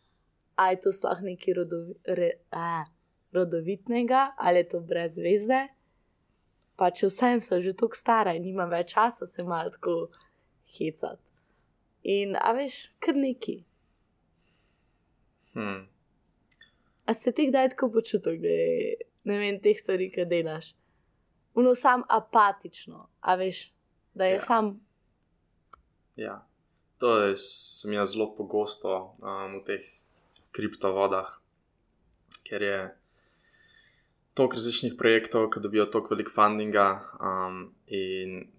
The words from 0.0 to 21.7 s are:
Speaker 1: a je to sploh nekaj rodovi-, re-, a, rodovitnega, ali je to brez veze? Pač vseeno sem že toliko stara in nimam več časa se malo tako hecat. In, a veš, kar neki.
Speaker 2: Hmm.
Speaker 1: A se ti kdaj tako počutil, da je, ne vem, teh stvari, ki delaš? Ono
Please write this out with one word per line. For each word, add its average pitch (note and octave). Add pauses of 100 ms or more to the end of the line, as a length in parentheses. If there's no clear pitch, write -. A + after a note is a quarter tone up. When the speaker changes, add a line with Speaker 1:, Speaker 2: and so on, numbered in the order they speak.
Speaker 1:
a F#3+
je F#3
to G3
sploh F#3
nekaj F3+
rodovi-, E3+ (100)
re-, F3
a, E3 (500)
rodovitnega, G3+
ali F3+
je F3
to F3+
brez E3+
veze? G#3+ (1120)
Pač F3+
vseeno A#3+
sem F3+
že F#3
toliko A3
stara G#3+
in E3+
nimam F#3
več E3+
časa A#3+
se -
malo F3
tako F3 (760)
hecat. D#3+ (840)
In, G3+
a -
veš, C4 (200)
kar D4+
neki. C4+ (2000)
Speaker 2:
Hmm. G2 (1200)
Speaker 1:
A A3+
se -
ti D4
kdaj C4
tako C4
počutil, G3
da E3
je, - (260)
ne G3+
vem, G3+
teh G#3
stvari, F#3
ki F3+
delaš? E3 (840)
Ono B3